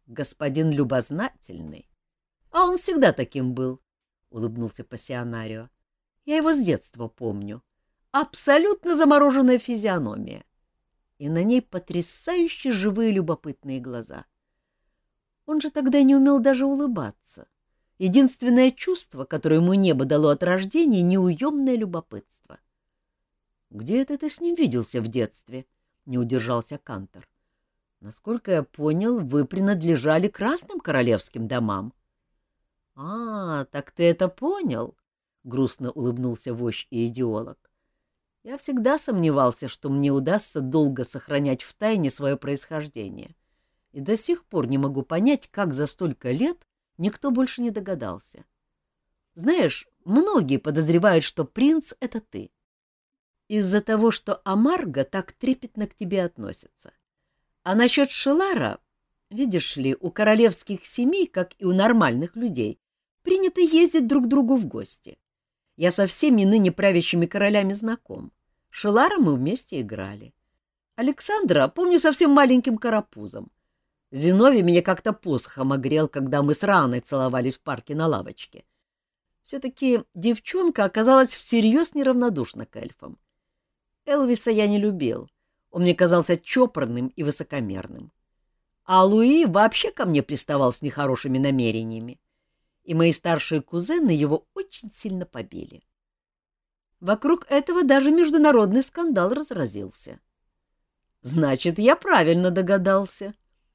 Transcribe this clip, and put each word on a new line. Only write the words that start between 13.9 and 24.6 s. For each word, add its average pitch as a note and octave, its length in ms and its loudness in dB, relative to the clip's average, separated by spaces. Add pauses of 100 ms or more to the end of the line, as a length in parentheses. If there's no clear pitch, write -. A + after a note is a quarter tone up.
Он D4+ 140 -4
же C#4+ 120 -4
тогда C#4 320 2
не C4+ 120 6
умел C#4 240 6
даже C4 260 2
улыбаться. B3+ 840 -6 (500)
Единственное B3 760 4
чувство, C4 540 -6
которое D#3 300 0
ему F3 180 4
небо E3 320 2
дало D3+ 240 2
от D3 140 0
рождения, F#3+ 580 2
неуёмное G3 760 0
любопытство. — E3+ 840 -10 (1120)
Где B2+ 320 -4
это C#4 160 -6
ты D4+ 120 -6
с - 100 -12
ним E4+ 160 -4
виделся B2 460 -2